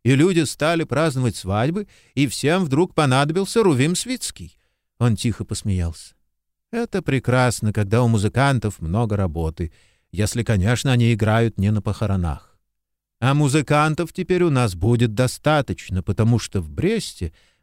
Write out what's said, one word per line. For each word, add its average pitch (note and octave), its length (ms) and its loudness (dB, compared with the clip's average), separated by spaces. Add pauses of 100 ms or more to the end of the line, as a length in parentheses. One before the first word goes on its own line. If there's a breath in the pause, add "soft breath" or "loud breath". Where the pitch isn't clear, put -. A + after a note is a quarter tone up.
И C3 140 4
люди E3+ 240 4
стали D#3+ 460 0
праздновать B2+ 500 -2
свадьбы, C3 520 -4 (280 soft breath)
и C#3 100 2
всем E3 400 -2
вдруг D3+ 300 0
понадобился D#3 680 0
Рувим E3 340 2
Свицкий». - 600 -10 (400)
Он A#2 180 2
тихо A2 300 -4
посмеялся. F2+ 720 -6 (560)
Это A3+ 320 -4
прекрасно, B2+ 720 0
когда G#2+ 280 0
у A#2+ 60 4
музыкантов A2+ 720 0
много G#2 360 -2
работы, E2 560 -2 (400 soft breath)
если, G#2+ 300 -2
конечно, A2+ 500 0
они A#2+ 220 4
играют A2 460 2
не G2 100 2
на G#2+ 140 0
похоронах. F#2+ 760 -4 (640)
А C3 160 2
музыкантов D3+ 760 0
теперь F3+ 300 -2
у F3 80 2
нас B2 240 0
будет A2+ 400 2
достаточно, B2+ 880 -2
потому A2 380 2
что - 200 -4
в D#2 120 -8
Бресте D#3 640 -4 (300 soft breath)